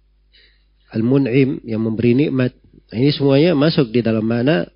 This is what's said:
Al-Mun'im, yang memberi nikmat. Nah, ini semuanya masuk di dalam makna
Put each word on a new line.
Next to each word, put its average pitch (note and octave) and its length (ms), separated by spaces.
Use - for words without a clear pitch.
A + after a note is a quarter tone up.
Al-Mun'im, C3 640
yang A2+ 160
memberi A2+ 400
nikmat. C3 400
Nah, F#2+ 80
ini C#3+ 160
semuanya C#3 400
masuk C#3+ 400
di A#2+ 80
dalam A2 240
makna B2 500